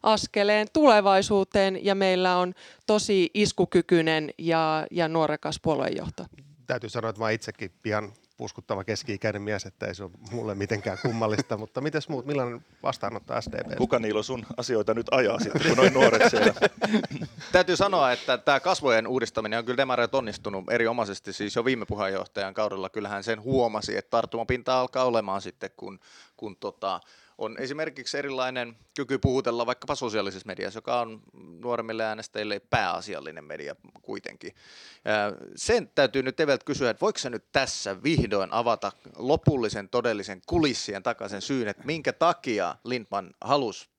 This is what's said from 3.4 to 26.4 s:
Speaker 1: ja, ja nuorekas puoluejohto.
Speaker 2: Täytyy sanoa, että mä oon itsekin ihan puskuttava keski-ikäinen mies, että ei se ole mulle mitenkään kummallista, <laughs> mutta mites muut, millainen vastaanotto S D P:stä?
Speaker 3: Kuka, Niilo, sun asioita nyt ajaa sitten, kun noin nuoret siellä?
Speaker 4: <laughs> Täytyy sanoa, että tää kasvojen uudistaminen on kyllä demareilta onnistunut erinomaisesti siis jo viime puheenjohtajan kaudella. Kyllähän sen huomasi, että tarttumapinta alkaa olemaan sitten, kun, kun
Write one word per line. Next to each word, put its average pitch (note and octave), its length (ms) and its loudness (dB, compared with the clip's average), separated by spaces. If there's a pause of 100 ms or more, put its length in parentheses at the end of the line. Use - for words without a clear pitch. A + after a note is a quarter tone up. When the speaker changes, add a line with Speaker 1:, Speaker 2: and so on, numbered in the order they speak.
Speaker 1:
ja, D#3+ 540 0
ja E3 160 0
nuorekas D#3 540 0
puoluejohto. - 640 -2 (420)
Speaker 2:
Täytyy A#2+ 220 -4
sanoa, A2+ 200 -4
että G#2 120 -8
mä A2+ 40 -2
oon A2 80 2
itsekin A2 380 -8 (140)
ihan G#2 280 -2 (240)
puskuttava G#2 460 -8
keski-ikäinen G#2 580 -4
mies, G2+ 240 -4
että G2 200 -12
ei F#2+ 100 -6
se G2+ 80 -14
ole F2+ 80 -12 (200)
mulle A2 240 -6
mitenkään G2+ 460 -4
kummallista, A2+ 560 -2
<laughs> G#2+ 60 -10
mutta B2+ 180 -8
mites D3+ 280 -4
muut, C3 160 -6
millainen B2+ 400 -4 (180)
vastaanotto A2+ 580 -4
S - 100 -10
D - 120 -6
P:stä? - 120 -8
Speaker 3:
Kuka, B2 240 0
Niilo, G#2+ 240 0
sun A#2+ 220 -6 (120)
asioita A2+ 360 0
nyt A2+ 180 -2
ajaa B2 280 4
sitten, - 280 0
kun A#2+ 100 4
noin C3 160 8
nuoret B2 360 8
siellä? - 240 6 (520)
Speaker 4:
<laughs> - 460 -10
Täytyy F3+ 240 4
sanoa, F3 360 4
että B2 260 0
tää C#3 220 4
kasvojen C3 480 2
uudistaminen A2+ 520 -2
on A2+ 60 -6
kyllä B2 120 -2
demareilta B2+ 400 0
onnistunut G2+ 540 -6
erinomaisesti A2+ 600 -2
siis G#2 220 -6
jo A#2 100 0
viime A#2+ 200 0
puheenjohtajan G2 680 -6
kaudella. G2 360 -4
Kyllähän G2+ 340 -8
sen A2 180 -4
huomasi, A2 560 -2
että - 120 -8
tarttumapinta A#2+ 680 -2
alkaa B2+ 260 -2
olemaan G#2 360 -2
sitten, G2 360 -12
kun, G2 220 -16 (380)
kun G2+ 180 -12